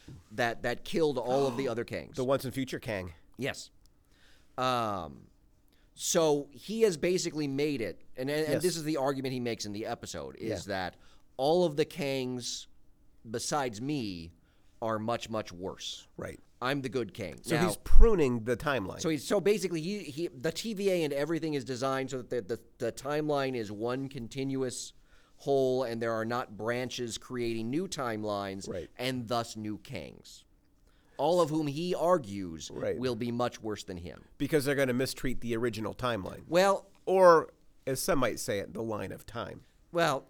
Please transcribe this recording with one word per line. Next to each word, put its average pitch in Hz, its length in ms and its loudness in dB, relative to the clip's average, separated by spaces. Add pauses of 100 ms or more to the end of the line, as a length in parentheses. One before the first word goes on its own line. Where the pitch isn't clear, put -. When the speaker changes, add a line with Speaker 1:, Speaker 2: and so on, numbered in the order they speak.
(340)
Speaker 1:
that, 117 280 -2
that 120 220 -4
killed 151 340 0
all 127 300 2
of 123 100 -4
the 135 100 -2
Speaker 2:
<gasps> - 20 0
Speaker 1:
other 113 140 -2
Kangs. 87 320 -8
Speaker 2:
The 131 80 -2
once 131 220 2
and 123 80 -6
future 135 240 -4
Kang. 92 360 -6 (260)
Speaker 1:
Yes. - 320 -8 (880)
Um, 107 600 -2 (760)
so 151 560 2
he 208 320 -8
has 185 140 4
basically 156 500 -2
made 139 340 -2
it, 90 180 -6 (160)
and, 127 140 -4
and, 151 160 0
and 147 100 0
Speaker 2:
Yes. 113 60 0
Speaker 1:
this 170 160 2
is 160 60 -8
the 156 140 -2
argument 135 360 -2
he 127 60 -4
makes 117 260 -4
in 104 80 -8
the 104 140 -8
episode, 90 480 -8
is 95 320 -6
Speaker 2:
Yeah. 101 60 -4
Speaker 1:
that 92 220 -4 (420)
all 165 280 4
of 151 120 -2
the 151 80 2
Kangs 131 800 -4 (640)
besides 120 520 -4
me 101 520 -6 (500)
are 113 160 -2
much, 113 320 -4
much 107 200 -6
worse. - 560 -10 (100)
Speaker 2:
Right. - 220 -10 (200)
Speaker 1:
I'm 135 220 -2
the 131 80 -6
good 107 240 -4
Kang. 82 300 -10
Speaker 2:
So - 120 0
Speaker 1:
Now, 117 120 4
Speaker 2:
he's 104 160 0
pruning 147 600 12
the 117 140 -2
timeline. 101 420 -4
Speaker 1:
so 170 100 -2
he's, 147 140 -2
so 208 160 2
basically 185 400 0
he, 196 200 -4
he, 151 300 -6
the 139 220 -4
T 220 220 -6
V 196 160 0
A 180 140 2
and 143 100 0
everything 151 400 0
is 139 100 -2
designed 131 460 -2
so 131 140 -6
that - 80 -16
the, 123 100 0
the, 104 180 -6 (200)
the 117 120 -2
timeline 143 640 -2
is 107 160 -4
one 123 380 -4
continuous 131 840 -6 (420)
whole 131 480 2
and 117 180 -4
there 113 120 0
are 110 120 -2
not 117 320 -4
branches 120 640 -4
creating 117 500 -4
new 170 180 -2
timelines 104 800 -4
Speaker 2:
Right. 92 300 -8
Speaker 1:
and 127 300 -4
thus 117 280 -2
new 107 220 -8
Kangs. 67 680 -14 (720)
All 170 240 4
of 151 100 2
whom 156 160 0
he 160 260 -2
argues 101 800 0
Speaker 2:
Right. 92 240 -4
Speaker 1:
will 123 180 -2
be 120 160 -4
much 120 300 -2
worse 107 220 -6
than 92 140 -10
him. 85 260 -12 (160)
Speaker 2:
Because 139 260 0
they're 143 80 2
gonna 131 200 2
mistreat 127 480 -2
the 117 140 -4
original 110 380 -2
timeline. 110 540 -6
Speaker 1:
Well 196 400 2 (180)
Speaker 2:
Or, 175 480 8 (320)
as 151 160 -2
some 175 160 2
might 110 220 2
say 107 180 -2
it, - 160 -6
the 107 80 -6
line 104 300 -4
of - 160 -16
time. - 340 -10 (300)
Speaker 1:
Well, 160 380 0